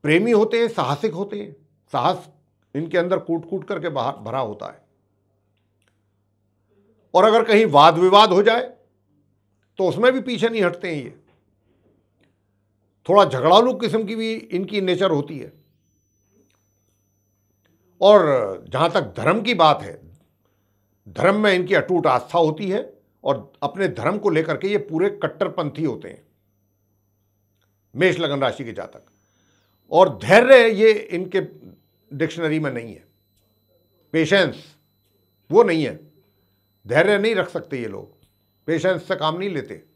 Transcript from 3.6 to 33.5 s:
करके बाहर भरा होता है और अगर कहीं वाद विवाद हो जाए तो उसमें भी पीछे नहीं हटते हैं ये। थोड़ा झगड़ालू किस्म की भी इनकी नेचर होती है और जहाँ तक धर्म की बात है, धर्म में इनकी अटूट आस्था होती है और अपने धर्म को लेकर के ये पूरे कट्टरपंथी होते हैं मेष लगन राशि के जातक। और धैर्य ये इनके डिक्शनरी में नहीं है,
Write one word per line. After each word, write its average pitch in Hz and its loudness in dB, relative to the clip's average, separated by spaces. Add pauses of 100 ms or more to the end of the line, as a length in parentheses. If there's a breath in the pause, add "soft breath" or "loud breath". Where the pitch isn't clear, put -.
करके 170 -8
बाहर 135 -6
भरा 113 -8
होता 123 -10
है - -20 (2250)
और 185 6
अगर 226 4
कहीं 220 4
वाद 156 6
विवाद 185 6
हो 196 4
जाए 190 2 (1160)
तो 185 2
उसमें 233 2
भी 262 -4
पीछे 226 -2
नहीं 220 -2
हटते 175 -4
हैं 151 -6
ये। - -18 (1900)
थोड़ा 196 4
झगड़ालू 175 2
किस्म 220 -4
की 208 -8
भी 220 -6
इनकी 196 -6
नेचर 180 0
होती 143 -4
है - -16 (2500)
और 147 2
जहाँ 160 -2
तक 160 -4
धर्म 160 0
की 233 -2
बात 156 4
है, 101 -16 (1040)
धर्म 185 -2
में 202 2
इनकी 180 -2
अटूट 165 -2
आस्था 127 -2
होती 156 -2
है 214 -6 (320)
और - -6 (100)
अपने 185 -4
धर्म 131 -6
को 196 -2
लेकर 160 -2
के 196 -6
ये 208 -2
पूरे 175 -4
कट्टरपंथी 156 -8
होते 110 -8
हैं - -20 (1700)
मेष 160 0
लगन 143 -4
राशि 127 -4
के 113 -14
जातक। 92 -16 (880)
और 180 6 (100)
धैर्य 233 6
ये 220 4
इनके 185 -4 (720)
डिक्शनरी 156 -4
में 151 -4
नहीं 117 -12
है, - -20 (1120)